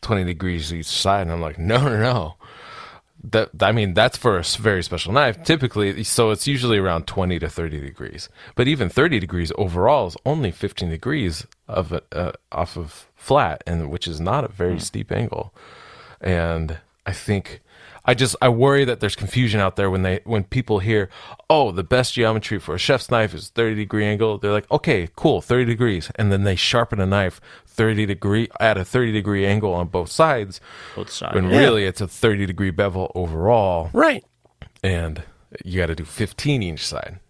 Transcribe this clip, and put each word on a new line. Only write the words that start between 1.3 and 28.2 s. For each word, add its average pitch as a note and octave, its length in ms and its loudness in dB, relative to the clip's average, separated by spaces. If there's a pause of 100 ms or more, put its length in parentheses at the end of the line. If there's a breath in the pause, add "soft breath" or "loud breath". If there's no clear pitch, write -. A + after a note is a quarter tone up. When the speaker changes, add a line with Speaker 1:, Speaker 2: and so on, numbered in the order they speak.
Speaker 1:
I'm E2+ 100 -4
like, D#2 160 -8
"No, G#2+ 240 2
no, B2+ 180 2
no." A2 340 0 (880 loud breath)
That, - 260 0 (100)
I G2 120 6
mean, G#2 220 2
that's A2+ 220 4
for A2 200 2
a F2 40 0
s-, - 160 -4
very G#2 260 2
special E2+ 300 -6
knife, C3+ 300 2
typically. A2+ 640 0
So A2+ 260 2
it's G#2+ 160 -2
usually B2 320 2
around F2 300 0
twenty F2+ 320 -2
to D#2 80 -4
thirty D#2 320 -6
degrees. C#2 480 -14 (260 loud breath)
But B2 140 2
even C#3 200 0
thirty C#3 300 4
degrees E2+ 380 -2
overall G2 500 2
is E2+ 180 -8
only C#3 280 0
fifteen - 380 -6
degrees F2+ 540 -4 (220)
of D#2 260 -2
a, E2+ 100 -4 (100)
uh, F2 200 -4 (200)
off - 240 -4
of - 400 -12
flat, A2+ 500 0
and E2 240 -4
which E2 160 -6
is D#2+ 140 -8
not G2 240 0
a - 40 -6
very F#2 260 -2
Speaker 2:
Hmm. E2 60 -4
Speaker 1:
steep - 300 -8
angle. - 420 -4 (680 loud breath)
And E2 580 -2 (280)
I F#2+ 60 -6
think, - 480 -4 (440 loud breath)
I B2+ 100 4
just, B2 260 0
I B2+ 80 4
worry C3+ 360 4
that A#2+ 160 -2
there's G#2 160 0
confusion G#2+ 440 0
out F#2+ 160 0
there G2 140 2
when F#2 120 0
they, F#2 220 0
when G2 200 -2
people A#2+ 340 0
hear, G#2 300 0 (420 loud breath)
"Oh, C#3+ 220 6
the F2+ 120 -2
best B2 300 2
geometry A2 440 0
for D#2 160 -6
a F2+ 40 -4
chef's - 320 0
knife A2 240 2
is D#2 140 -12
thirty A2+ 260 0
degree G#2+ 320 -2
angle." G#2 320 0
They're G#2 140 0
like, G#2 180 0
"Okay, A2+ 460 0
cool, A#2+ 240 2
thirty B2 240 2
degrees." A2+ 500 0
And G#2 180 2
then G2 120 2
they G2 120 2
sharpen A#2 440 0
a F#2 60 2
knife F#2+ 340 0 (260 loud breath)
thirty A2 400 0
degree, G2+ 420 0 (100)